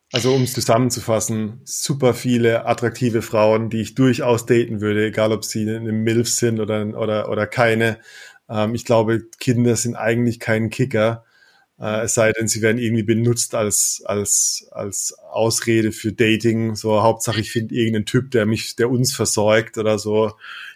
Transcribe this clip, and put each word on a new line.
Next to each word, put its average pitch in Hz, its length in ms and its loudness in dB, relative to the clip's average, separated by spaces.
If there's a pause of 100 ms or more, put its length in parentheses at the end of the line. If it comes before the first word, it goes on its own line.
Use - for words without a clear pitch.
(120)
also 123 200 2
um's 127 200 2
zusammenzufassen, 113 1120 0
super 135 500 0
viele 117 520 2
attraktive 117 560 0
Frauen, 110 460 2
die 110 120 -4
ich 101 160 -8
durchaus 123 500 2
daten 117 340 2
würde, 107 260 0
egal 110 260 0
ob 104 120 -4
sie 107 240 -4
eine 113 240 -6
milf 113 360 0
sind 113 320 0
oder, 107 260 -2 (100)
oder, 107 320 -2
oder 104 200 -2
keine. 113 500 2 (500)
Ähm, 110 280 -2
ich 113 80 -8
glaube, 113 400 2 (160)
Kinder 120 340 2
sind 117 220 -4
eigentlich 117 420 0
kein 110 320 -2
Kicker, 117 540 -2 (560)
äh, 107 220 -4
es 113 120 -4
sei 110 180 4
denn, 113 140 -2
sie 104 160 -4
werden 110 160 2
irgendwie 113 240 0
benutzt 117 540 0
als, - 480 -2
als, - 680 -2
als - 480 -8
Ausrede 110 720 0
für 110 200 -6
Dating. 110 640 2
So, 107 260 0
„Hauptsache, 113 380 2
ich 104 100 -4
find 110 220 -4
irgendeinen 113 340 0
Typ, 135 240 0
der 107 160 2
mich, 110 300 -2
der 120 140 2
uns 131 240 0
versorgt“ 110 640 2
oder 107 200 2
so. 107 300 0 (480)